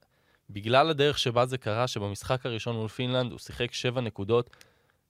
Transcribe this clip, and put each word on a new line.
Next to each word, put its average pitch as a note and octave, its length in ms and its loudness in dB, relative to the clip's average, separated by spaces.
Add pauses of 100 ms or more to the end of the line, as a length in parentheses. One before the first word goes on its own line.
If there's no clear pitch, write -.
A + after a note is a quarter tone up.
(500)
בגלל A#2 400 4
הדרך C#3+ 280 2
שבה A#2+ 280 2
זה B2+ 120 -4
קרה, A2+ 280 0
שבמשחק G#2+ 600 -4
הראשון A#2 300 -4
מול A2 120 -4
פינלנד B2+ 440 -2
הוא - 60 -10
שיחק - 340 -4
שבע B2 280 -2
נקודות, A#2 560 0 (540)